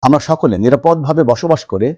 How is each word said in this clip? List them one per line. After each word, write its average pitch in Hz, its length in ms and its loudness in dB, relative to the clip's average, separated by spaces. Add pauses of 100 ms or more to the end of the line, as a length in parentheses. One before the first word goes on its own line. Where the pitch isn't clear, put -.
আমরা 139 180 2
সকলে 151 380 -2
নিরাপদভাবে 151 640 0
বসবাস 131 420 0
করে 113 320 -4